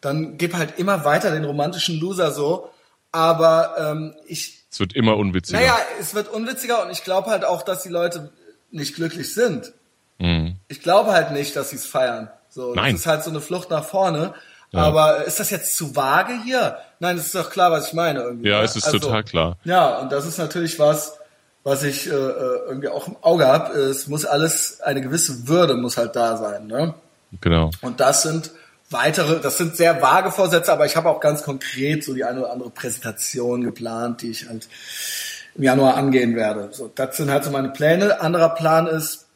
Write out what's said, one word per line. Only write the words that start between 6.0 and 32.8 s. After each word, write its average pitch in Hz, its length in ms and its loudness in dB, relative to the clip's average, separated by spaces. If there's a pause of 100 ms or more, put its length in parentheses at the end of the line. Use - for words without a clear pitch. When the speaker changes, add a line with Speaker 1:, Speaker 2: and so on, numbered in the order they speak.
Speaker 1:
es 170 120 -8
wird 208 140 -4
unwitziger 233 560 -2
und 180 80 -8
ich - 140 -10
glaub 190 220 0
halt 214 180 0
auch, 175 160 0
dass 185 220 -4
die 185 60 -12
Leute 170 420 -4 (400)
nicht 143 240 -8
glücklich 165 380 -6
sind. 202 380 -2 (480)
Speaker 2:
Mhm. 85 360 0 (120)
Speaker 1:
Ich - 140 -16
glaube 202 320 4
halt 160 180 2
nicht, 143 240 -4
dass 139 140 -6
sie's 127 160 -10
feiern. 117 440 -4 (200)
So, 123 260 -8
Speaker 2:
Nein. 127 160 2
Speaker 1:
das 87 100 0
ist - 60 -4
halt 156 160 0
so 170 60 -6
eine 156 100 -6
Flucht 180 300 -8
nach 151 160 -2
vorne. 185 480 -2 (380)
Speaker 2:
Ja. 90 100 -2
Speaker 1:
Aber 151 420 6
ist - 160 -4
das 208 120 -4
jetzt - 260 -4
zu 139 180 -6
vage 151 380 2 (100)
hier? 240 360 -2 (200)
Nein, 180 180 -2
es 156 100 -6
ist - 80 -6
doch 175 160 -4
klar, 180 200 4
was 156 160 0
ich - 60 -10
meine 160 300 0
irgendwie, 120 260 -2
Speaker 2:
Ja, 104 100 4
Speaker 1:
ne? 110 60 4
Speaker 2:
es 107 100 -2
ist 107 100 -2
Speaker 1:
Also, 151 140 2
Speaker 2:
total 120 240 0
klar. 85 400 0
Speaker 1:
ja, 165 360 4
und 131 120 -6
das 143 140 -2
ist 165 140 -8
natürlich 165 400 -4
was, 151 340 2 (500)
was 139 200 0
ich, 139 240 -4
äh, 170 40 -4
äh, 131 560 -2
irgendwie 135 220 -6
auch - 180 -8
im 175 140 -14
Auge 170 260 6
hab. - 280 2
Es 135 320 -2
muss 147 180 -4
alles, - 560 0
eine 139 180 -2
gewisse 131 480 -4
Würde 156 280 4
muss 123 200 -2
halt 117 200 -2
da 117 220 2
sein, 104 300 -6
ne? 151 280 -2 (440)
Speaker 2:
Genau. 82 300 2 (120)
Speaker 1:
Und - 180 -10
das - 240 4
sind 160 260 -4 (400)
weitere, 151 500 2
das - 200 -2
sind 165 160 -2
sehr 165 260 4
vage 185 300 4
Vorsätze, 175 400 2
aber 151 160 4
ich - 80 -2
habe 165 140 2
auch 151 100 2
ganz 147 240 0
konkret 143 600 -4
so 143 120 -8
die 127 80 -4
eine 123 180 -4
oder 120 100 -4
andere 123 200 -10
Präsentation 123 920 -4